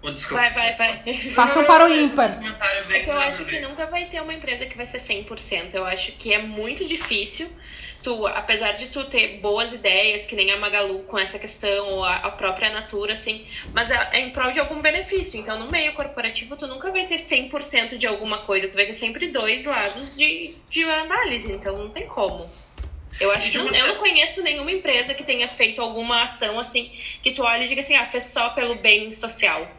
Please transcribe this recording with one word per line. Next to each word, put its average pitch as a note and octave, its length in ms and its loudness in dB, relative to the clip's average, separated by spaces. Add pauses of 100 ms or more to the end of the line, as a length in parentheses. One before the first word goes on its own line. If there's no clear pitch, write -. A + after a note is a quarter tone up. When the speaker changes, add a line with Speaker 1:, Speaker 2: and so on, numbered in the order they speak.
Speaker 1:
Oh, D3 100 -6
desculpa. - 320 0
Speaker 2:
Vai, A#3 100 4
vai, A#3 220 0 (280)
vai. A#3+ 100 -4 (200)
Speaker 3:
Façam B3+ 300 8
Speaker 1:
Não, - 40 8
Speaker 3:
para D#4+ 180 12
o E4+ 40 8
Speaker 1:
não, D#4+ 60 6
não, D4+ 80 6
Speaker 3:
ímpar. C#4 260 4
Speaker 1:
esse G3 80 -4
comentário G#3 400 -2
Speaker 2:
É G3 60 -2
Speaker 1:
veio - 200 2
Speaker 2:
que D#4 60 -4
eu C#4+ 60 2
Speaker 1:
nada C#4 120 4
Speaker 2:
acho C#4+ 140 -4
Speaker 1:
a D#4+ 40 -8
Speaker 2:
que D#4+ 60 -6
Speaker 1:
ver. D4+ 160 -4
Speaker 2:
nunca D4+ 200 -6
vai F4 180 -2
ter E4+ 160 -8
uma D#4 120 -6
empresa C4 320 -6
que B3+ 120 -12
vai A#3+ 80 -8
ser B3 140 -8
cem G#3 240 -4
por G#3+ 160 -10
cento. F3+ 360 -6
Eu F#3 80 -2
acho F#3 300 -4
que A3 200 -2
é G#3 80 4
muito A3 460 -6
difícil D#4+ 640 -2 (520)
tu, A3+ 240 -4
apesar G#3+ 480 0
de B3 140 -6
tu C#4 220 -6
ter G#3+ 320 0
boas A3 320 0
ideias, G#3 520 2
que A3 120 -6
nem G3 160 4
a G3+ 40 0
Magalu G3+ 420 0
com G3 200 -4
essa F#3+ 180 -2
questão, G3+ 500 -2
ou F#3+ 180 -2
a, F3+ 100 2
a G3+ 160 -4
própria G3 380 0
Natura, G#3+ 420 -4
assim, A3 340 -6 (280)
mas A#3 180 2
é, - 220 2
é B3 80 6
em B3+ 80 -4
prol B3+ 240 0
de D4+ 80 2
algum D4+ 200 -2
benefício. E4+ 560 0
Então, A3 220 -6
no A#3 100 -8
meio D#4 220 2
corporativo, B3+ 640 -4
tu D4 100 -8
nunca C4+ 280 -6
vai F#4 120 0
ter E4+ 120 -2
cem C4+ 320 0
por C#4+ 120 -4
cento A#3+ 360 0
de A3+ 100 0
alguma G#3 300 -2
coisa. F#3+ 320 0
Tu G3 80 -8
vai G3+ 80 -2
ter G#3+ 80 -8
sempre A3+ 340 -4
dois B3 380 -2
lados A#3+ 520 -4
de, D#4 380 0 (140)
de D#4+ 160 -2
análise. D#4+ 640 -2
Então, G3 260 -6
não G#3 120 -8
tem - 180 -10
como. E3+ 420 -2 (720)
Eu G3 120 4
acho - 180 2
Speaker 1:
E - 20 0
Speaker 2:
que - 0 -
Speaker 1:
de C4 60 0
Speaker 2:
não, B3 80 0
Speaker 1:
uma C4 100 0
Speaker 2:
eu C4+ 120 6
não G4+ 80 2
Speaker 1:
certa - 40 -10
Speaker 2:
conheço F4+ 440 4
nenhuma D4 280 -2
empresa C4+ 420 0
que - 100 -8
tenha A#3+ 260 0
feito A3+ 320 2
alguma A#3 420 0
ação, A3 340 -2
assim, A#3+ 320 -4 (320)
que C4 100 2
tu B3+ 120 -2
olha A#3 220 4
e - 20 -4
diga C4 140 -2
assim, C#4 160 2
"Ah, A#3+ 80 4
fez B3 180 -2
só A#3+ 280 0
pelo A#3+ 240 0
bem G#3+ 360 4
social." F#3 680 -2